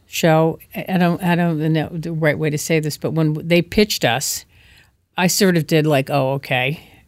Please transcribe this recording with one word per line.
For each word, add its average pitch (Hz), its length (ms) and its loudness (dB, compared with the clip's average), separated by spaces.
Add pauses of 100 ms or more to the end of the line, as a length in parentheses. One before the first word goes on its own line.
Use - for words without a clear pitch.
show. 160 520 2 (160)
I, - 200 -10
I - 20 2
don't, 175 260 0
I 175 120 0
don't 170 240 0 (160)
know 151 180 -2
the 170 200 -8
right 156 260 0
way 156 100 -2
to 147 80 -2
say 160 240 -2
this, 151 160 -4
but 131 140 -6
when 156 240 0 (120)
they 170 140 4
pitched - 460 0
us, - 400 -4 (720)
I 180 80 2
sort 180 320 2
of 151 80 0
did, 156 200 2
like, 139 220 2
"Oh, 135 280 0
okay." 131 440 -2 (260)